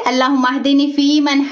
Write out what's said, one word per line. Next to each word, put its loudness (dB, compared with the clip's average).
अल्लाहुम्मा 0
हदीनी 0
फी 2
मन 0